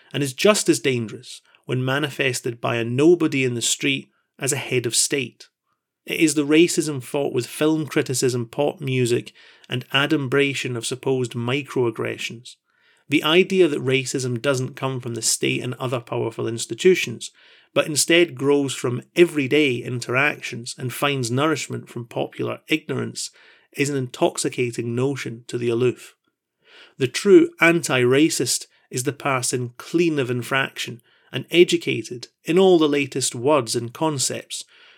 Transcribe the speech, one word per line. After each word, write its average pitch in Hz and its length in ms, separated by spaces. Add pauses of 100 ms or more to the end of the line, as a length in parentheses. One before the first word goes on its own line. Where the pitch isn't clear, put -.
(140)
and 139 100
is 131 80
just 202 380
as 147 100
dangerous 117 640 (240)
when 127 180
manifested 131 800
by 120 160
a 117 80
nobody 143 580
in 120 120
the 113 60
street - 480 (300)
as 135 140
a 135 40
head 123 280
of 113 100
state. - 540 (560)
It - 160
is 151 140
the 147 100
racism 151 580
fought 143 300
with 120 120
film 156 420
criticism, 127 580
pop - 340
music, 127 540 (340)
and 127 240
adumbration 139 840
of 113 80
supposed 127 480
microaggressions. 120 1200 (540)
The 143 140
idea 180 440
that 143 160
racism 127 580
doesn't 131 340
come 131 260
from 117 140
the 113 60
state 135 400
and 127 140
other 123 240
powerful 117 480
institutions, 120 840 (420)
but 147 140
instead 160 480
grows 139 400
from 123 260 (140)
everyday 147 640
interactions 123 1000
and 127 160
finds 135 380
nourishment 135 580
from 120 160
popular 127 640
ignorance, 127 640 (400)
is 143 180
an 143 60
intoxicating 123 960
notion 127 540
to 127 100
the 120 120
aloof. 120 460 (840)
The 135 100
true 170 420 (100)
anti-racist 143 1080 (240)
is 127 120
the 135 100
person 123 640
clean 165 420
of 123 100
infraction 123 720 (300)
and 131 180
educated 151 800 (160)
in 165 160
all 185 180
the 156 100
latest 143 460
words 127 420
and 120 160
concepts 135 720 (320)